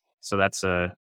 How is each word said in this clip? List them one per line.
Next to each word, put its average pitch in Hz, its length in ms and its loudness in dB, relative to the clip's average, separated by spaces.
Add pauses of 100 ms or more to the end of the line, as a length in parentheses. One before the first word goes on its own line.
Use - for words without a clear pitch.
(220)
So - 160 -4
that's 98 260 0
a, 90 380 0